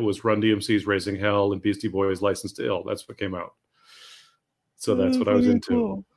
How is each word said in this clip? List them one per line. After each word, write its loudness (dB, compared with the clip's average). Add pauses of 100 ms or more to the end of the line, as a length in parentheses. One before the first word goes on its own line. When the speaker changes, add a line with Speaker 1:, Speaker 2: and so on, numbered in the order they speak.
Speaker 1:
was -2
Run 2
D 4
M 0
C's 0
Raising 0
Hell 2
and -6
Beastie -2
Boys' -2
License -2
to -6
Ill. -2
That's -8
what -18
came -6
out. -10 (1200)
So 0
that's 2
Speaker 2:
Mm, 2
Speaker 1:
what 0
I 4
was 4
Speaker 2:
pretty 6
Speaker 1:
into. -4
Speaker 2:
cool. -2 (120)